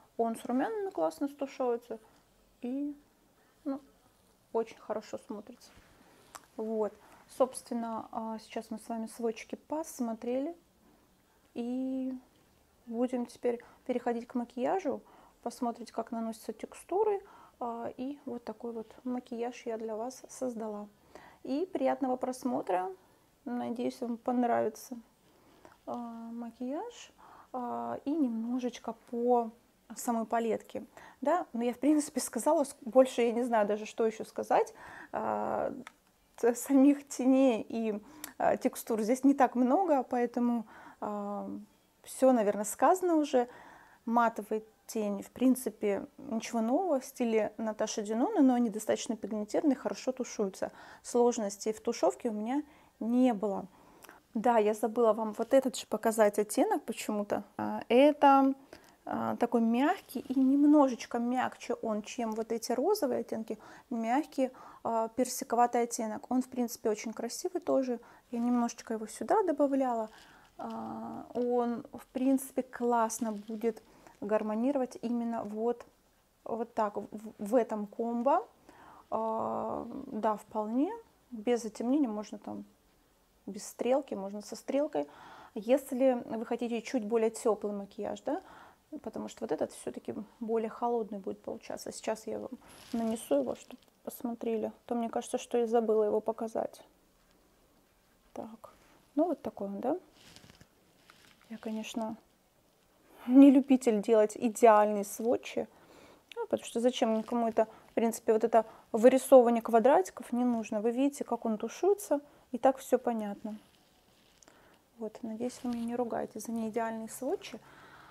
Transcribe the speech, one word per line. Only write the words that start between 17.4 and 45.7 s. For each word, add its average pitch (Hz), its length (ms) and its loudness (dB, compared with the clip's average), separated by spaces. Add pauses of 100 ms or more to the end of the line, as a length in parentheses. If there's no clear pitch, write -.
А, 233 380 -8
и 277 280 -8
вот 240 200 -10
такой 233 280 -10
вот 220 220 -12 (100)
макияж 247 600 -6
я 226 120 -4
для 226 180 -6
вас 240 320 -8
создала. 220 580 -8 (560)
И 294 300 -2
приятного 262 440 0
просмотра. 269 760 -2 (540)
Надеюсь, 240 560 -6
вам 240 160 -4
понравится, 233 800 0 (920)
а, - 80 -8
макияж. 240 1160 -10 (400)
А, 240 520 -6
и 277 60 -4
немножечко 240 840 -2 (160)
по 240 400 2 (460)
самой 226 280 -2
палетке. 226 600 -2 (360)
Да, 330 320 0
но 233 100 -4
я, 240 100 0
в 233 60 -8
принципе, 294 420 2
сказала, 302 440 0
ск-, - 160 -10
больше 262 420 4
я 233 100 2
не 233 100 0
знаю 226 240 2
даже, 208 200 -2
что 226 200 -2
еще 220 180 -4
сказать. - 480 0 (400)
А, 214 600 -2 (640)
т-, 240 180 2
самих 277 540 6
теней 262 600 4
и, 220 340 -4 (360)
а, - 180 4
текстур 233 460 -2
здесь 254 220 0
не 277 100 8
так 254 200 2
много, 269 480 2
поэтому, 240 640 -2 (340)
а, 202 480 -6 (540)
все, - 300 2
наверное, 208 320 2
сказано 349 520 2
уже. 269 320 2 (580)
Матовый 226 580 0 (220)
тень, 202 360 -4
в - 80 -16
принципе, 220 760 0 (120)